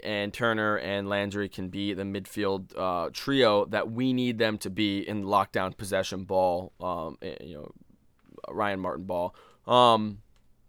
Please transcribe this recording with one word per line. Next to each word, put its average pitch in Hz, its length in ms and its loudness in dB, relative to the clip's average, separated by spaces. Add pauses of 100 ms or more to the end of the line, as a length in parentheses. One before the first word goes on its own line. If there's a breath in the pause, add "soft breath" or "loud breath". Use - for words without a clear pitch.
and 104 300 -4
Turner 110 420 2
and 98 320 -2
Landry 101 400 -2
can 92 220 -8
be 98 240 -4
the 92 80 -4
midfield, 98 720 -4
uh, 87 360 -2
trio 113 540 4
that 104 240 -2
we 127 220 0
need 123 240 0
them 110 220 2
to 104 100 -6
be 101 320 0
in 101 240 -4
lockdown 98 500 2
possession 95 500 -2
ball, 92 540 0
um, 85 440 -6
eh, 87 180 -10
you 78 140 -14
know, - 180 -14 (800)
Ryan 98 300 -2
Martin 87 240 -6
ball. 90 300 -4 (320 soft breath)
Um, 113 520 6 (500)